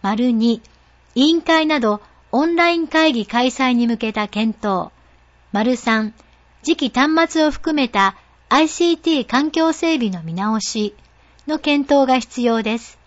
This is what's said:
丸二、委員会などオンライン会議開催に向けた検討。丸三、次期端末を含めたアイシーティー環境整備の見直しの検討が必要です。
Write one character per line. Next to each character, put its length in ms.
丸 280
二、 300
委 140
員 120
会 240
な 140
ど 220
オ 140
ン 100
ラ 140
イ 80
ン 100
会 260
議 120
開 220
催 260
に 140
向 100
け 160
た 140
検 280
討。 360
丸 240
三、 380
次 300
期 80
端 340
末 120
を 60
含 220
め 140
た 280
ア 120
イ 80
シ 240
ー 40
テ 140
ィ 100
ー 40
環 240
境 240
整 220
備 160
の 100
見 120
直 260
し 340
の 100
検 340
討 160
が 120
必 220
要 200
で 160
す。 300